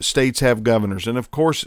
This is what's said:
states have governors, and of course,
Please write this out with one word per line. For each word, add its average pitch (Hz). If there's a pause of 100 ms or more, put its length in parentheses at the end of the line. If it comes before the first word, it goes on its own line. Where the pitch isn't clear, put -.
states 131
have 120
governors, 104
and 120
of 123
course, 156